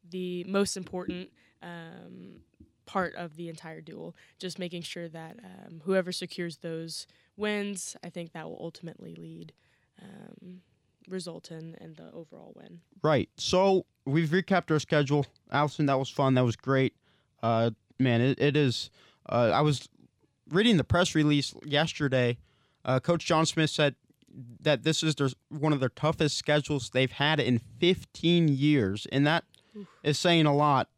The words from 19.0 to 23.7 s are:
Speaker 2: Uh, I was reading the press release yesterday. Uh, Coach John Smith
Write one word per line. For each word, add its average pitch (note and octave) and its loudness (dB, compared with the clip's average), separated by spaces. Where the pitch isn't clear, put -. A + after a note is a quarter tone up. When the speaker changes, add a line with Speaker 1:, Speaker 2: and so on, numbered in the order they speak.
Speaker 2:
Uh, A#2+ 2
I B2+ 4
was D3+ 0
reading G#3+ 4
the C3 2
press - 2
release D3 2
yesterday. C3+ 0
Uh, C3 2
Coach E3+ 0
John D#3+ 4
Smith D#3 0